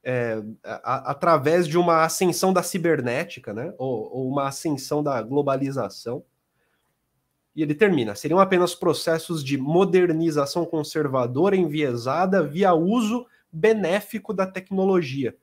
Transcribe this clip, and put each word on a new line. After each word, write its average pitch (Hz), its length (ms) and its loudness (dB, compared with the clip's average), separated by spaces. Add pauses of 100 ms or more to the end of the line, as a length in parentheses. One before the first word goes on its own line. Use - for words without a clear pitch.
é, 120 380 -4 (200)
a, 117 320 -6
a, 135 180 -6
através 165 540 2
de 160 120 0
uma 170 260 4
ascensão 180 480 0
da 180 100 2
cibernética, 143 920 -2
né? 135 240 -8
Ou, 127 360 -6
ou 131 140 -4
uma 139 200 -2
ascensão 147 540 -4
da 135 200 -2
globalização. 135 1000 -4 (1300)
E 156 60 -2
ele 151 120 0
termina: 147 400 2
"Seriam 165 260 2
apenas 180 340 4
processos 165 680 -2
de 139 140 -2
modernização 165 1080 2
conservadora 147 920 0
enviesada 151 920 0
via 180 280 2
uso 214 520 0 (240)
benéfico 202 840 0
da 190 120 0
tecnologia." 185 960 -2